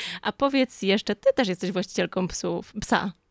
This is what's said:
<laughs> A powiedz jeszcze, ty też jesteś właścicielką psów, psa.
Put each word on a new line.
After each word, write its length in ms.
<laughs> 200
A 100
powiedz 500
jeszcze, 320
ty 200
też 140
jesteś 240
właścicielką 560
psów, 520
psa. 320